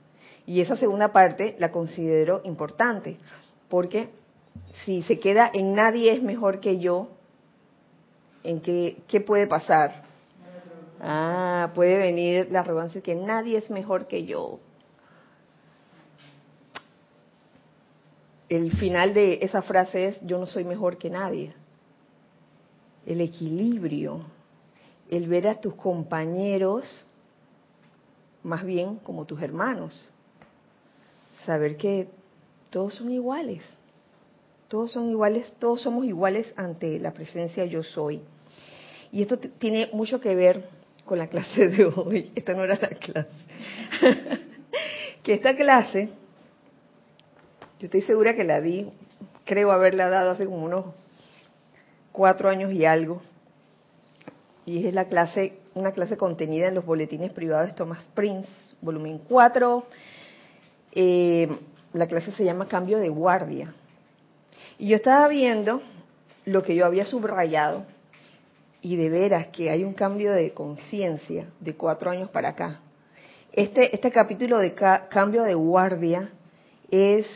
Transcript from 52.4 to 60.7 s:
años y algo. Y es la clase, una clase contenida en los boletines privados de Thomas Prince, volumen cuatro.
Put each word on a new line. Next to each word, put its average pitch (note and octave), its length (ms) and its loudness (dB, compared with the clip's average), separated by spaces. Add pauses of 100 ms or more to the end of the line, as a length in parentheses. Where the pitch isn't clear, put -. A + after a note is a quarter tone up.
años F#3+ 240 0
y E3 120 2
algo. E3 380 2 (1400)
Y E3+ 200 -2
es F3+ 80 -2
la F#3 120 0
clase, F#3 520 0 (160)
una F#3+ 180 -2
clase G3 240 -4
contenida E3 520 -2
en F#3+ 60 -2
los F3 100 -2
boletines D#3+ 480 -4
privados E3 360 -2
de - 60 -14
Thomas E3+ 280 -8 (120)
Prince, G3 340 -4 (320)
volumen D#3 380 -8
cuatro. A#3+ 680 4 (1040)